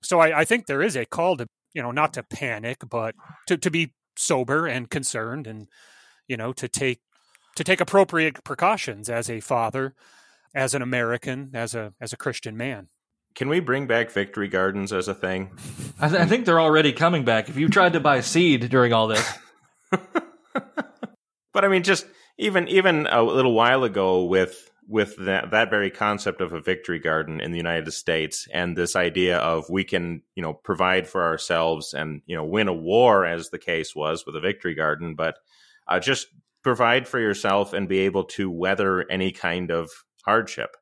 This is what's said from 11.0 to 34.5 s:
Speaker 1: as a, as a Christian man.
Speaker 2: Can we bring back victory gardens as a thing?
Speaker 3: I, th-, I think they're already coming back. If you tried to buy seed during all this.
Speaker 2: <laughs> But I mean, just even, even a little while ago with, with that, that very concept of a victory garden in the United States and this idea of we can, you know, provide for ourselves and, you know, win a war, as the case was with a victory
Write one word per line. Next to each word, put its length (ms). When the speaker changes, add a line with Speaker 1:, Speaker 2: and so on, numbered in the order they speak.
Speaker 1:
as 220
a, 260
as 140
a 20
Christian 400
man. 320
Speaker 2:
Can 160
we 100
bring 260
back 240
victory 380
gardens 460
as 140
a 60
thing? 360
Speaker 3:
I, 80
th-, 120
I 60
think 200
they're 140
already 320
coming 320
back. 260
If 60
you 120
tried 240
to 80
buy 200
seed 500
during 240
all 140
this. 300
Speaker 2:
<laughs> 20
But 120
I 40
mean, 140
just 240
even, 300
even 420
a 120
little 300
while 320
ago 400
with, 460
with 300
that, 340
that 180
very 220
concept 500
of 120
a 80
victory 400
garden 400
in 100
the 60
United 340
States 600
and 240
this 180
idea 440
of 300
we 160
can, 380
you 60
know, 120
provide 540
for 160
ourselves 680
and, 340
you 100
know, 80
win 240
a 40
war, 540
as 240
the 80
case 380
was 280
with 120
a 40
victory 340